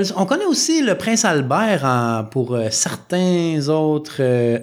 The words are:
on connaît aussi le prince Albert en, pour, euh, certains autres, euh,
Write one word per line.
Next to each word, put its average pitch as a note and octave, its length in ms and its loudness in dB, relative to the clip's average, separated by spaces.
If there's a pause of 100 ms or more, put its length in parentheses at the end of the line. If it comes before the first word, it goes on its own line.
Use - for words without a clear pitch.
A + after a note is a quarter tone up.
(180)
on F#3+ 80 0
connaît E4+ 200 -2
aussi D#4+ 380 0
le G3+ 120 2
prince A3+ 280 0
Albert D#3+ 640 0
en, A#2 400 0
pour, A#2+ 280 -4
euh, A2+ 160 0
certains E3+ 1000 0
autres, D#3 500 0
euh, A#2+ 440 2